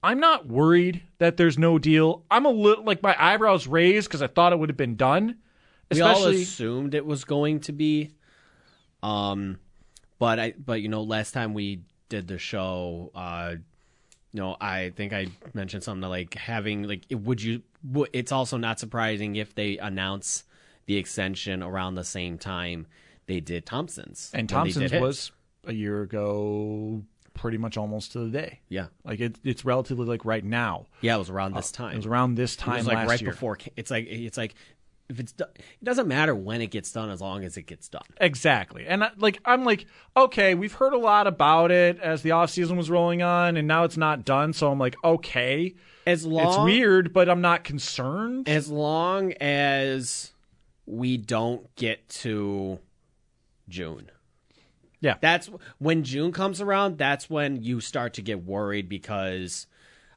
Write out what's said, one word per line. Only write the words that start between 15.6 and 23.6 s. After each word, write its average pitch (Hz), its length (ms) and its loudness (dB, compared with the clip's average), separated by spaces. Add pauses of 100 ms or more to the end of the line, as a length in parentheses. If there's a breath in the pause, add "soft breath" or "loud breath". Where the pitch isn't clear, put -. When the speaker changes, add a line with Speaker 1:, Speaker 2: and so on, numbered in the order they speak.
Speaker 2:
something 95 200 -8
to, 92 60 -6
like, 92 260 -8
having, 107 480 -6
like, 101 260 -10
it, 131 60 -6
would 110 260 -4
you, 113 220 -6 (280)
w-, 139 220 -2
it's 123 180 -6
also 131 260 -4
not 113 220 -4
surprising 107 560 -4
if 107 200 -8
they 104 240 -4
announce 98 640 -6 (420 soft breath)
the 101 120 -2
extension 95 680 -6
around 92 320 -6
the 90 80 -8
same 87 340 -8
time 87 480 -8 (400 soft breath)
they 92 140 -4
did 82 260 -8